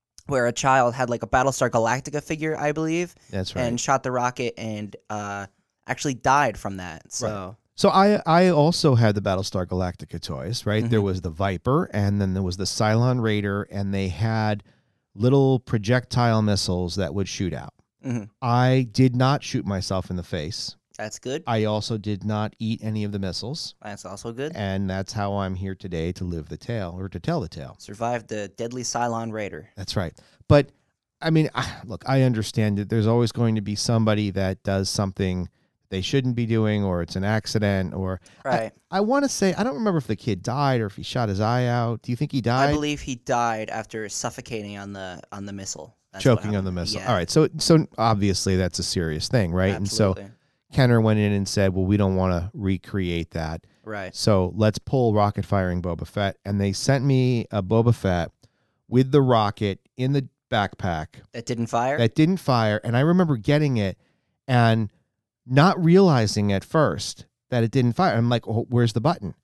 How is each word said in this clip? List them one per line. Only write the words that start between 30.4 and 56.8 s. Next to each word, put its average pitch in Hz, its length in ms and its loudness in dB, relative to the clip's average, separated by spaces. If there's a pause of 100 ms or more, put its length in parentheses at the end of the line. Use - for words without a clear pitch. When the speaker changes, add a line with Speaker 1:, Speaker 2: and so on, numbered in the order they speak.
Speaker 2:
But, 143 240 6 (500)
I 165 100 -2
mean, 156 240 4
I, - 300 -6
look, 110 220 -12
I 135 160 4
understand 110 560 2
that 104 120 -4
there's 110 180 2
always 117 240 4
going 117 240 2
to 107 40 -2
be 104 140 -4
somebody 107 560 2
that 95 320 -2
does 98 260 0
something 92 600 -2 (420)
they 95 100 -4
shouldn't 127 360 0
be 120 100 -2
doing, 107 380 2
or 87 180 0
it's 85 140 -10
an 95 80 -4
accident, 101 680 -2
or 92 260 -6 (240)
I 135 40 -6
Speaker 1:
Right. 113 240 -2 (180)
Speaker 2:
I 190 100 -2
wanna 269 280 0
say, - 260 0
I 190 100 -2
don't 269 100 -4
remember 214 240 0
if 131 80 -4
the 110 100 -2
kid 95 260 -4
died 131 380 0
or 107 60 -2
if 92 100 -8
he - 60 -12
shot 120 260 -2
his 98 120 0
eye 123 260 2
out. 120 360 -2
Do - 100 -8
you 117 40 -4
think 151 160 -4
he 139 80 0
died? 127 300 2
Speaker 1:
I - 20 2
believe 147 280 -2
he 131 160 -8
died 117 540 -2
after 110 380 -8
suffocating 107 680 -8
on 101 160 -12
the, 95 280 -12 (100)
on 101 160 -12
the 101 60 -12
missile. - 440 -12 (160)
That's 95 120 -10
what 123 140 6
Speaker 2:
Choking 104 180 -2
on 95 80 0
the 92 60 -4
Speaker 1:
happened. 90 60 -4
Speaker 2:
missile. 87 240 -4
Speaker 1:
Yeah. - 80 -6
Speaker 2:
All 117 60 2
right. 87 160 0
So, 156 180 4 (100)
so - 280 4 (120)
obviously 101 580 2
that's 92 220 0
a 87 60 -4
serious 80 440 -2
thing, 101 240 2
right? 92 220 2
And 101 140 -4
so 101 220 2
Speaker 1:
Absolutely. 98 220 -6 (400)
Speaker 2:
Kenner 123 280 4
went 107 200 4
in 104 120 4
and 98 140 0
said, 98 280 2
"Well, 95 100 2
we 101 120 4
don't 95 200 2
wanna 92 360 0
recreate 92 800 -4
that. 80 320 -8 (200)
Speaker 1:
Right. 101 300 -10
Speaker 2:
So 95 420 2
let's 107 240 2
pull 123 340 0
rocket 101 300 2
firing 90 360 0
Boba 82 260 -4
Fett." 98 380 -4
And 101 160 -2
they 98 120 2
sent 135 320 0